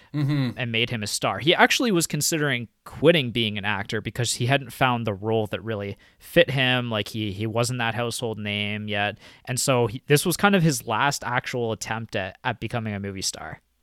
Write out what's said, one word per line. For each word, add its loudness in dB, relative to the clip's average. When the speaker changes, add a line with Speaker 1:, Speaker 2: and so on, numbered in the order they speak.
Speaker 1:
Mm-hmm. 0
Speaker 2:
and -4
made 2
him -4
a -4
star. -2
He 4
actually 4
was 2
considering -2
quitting 4
being 0
an -6
actor -2
because -4
he -2
hadn't 0
found 2
the 0
role 0
that -6
really -6
fit 0
him. 2
Like, -2
he, -4
he -4
wasn't 0
that -2
household -4
name -4
yet. 0
And -4
so 4
he, -8
this 4
was 0
kind 6
of 6
his 2
last 0
actual -2
attempt -6
at, -6
at -4
becoming -6
a -6
movie -8
star. -10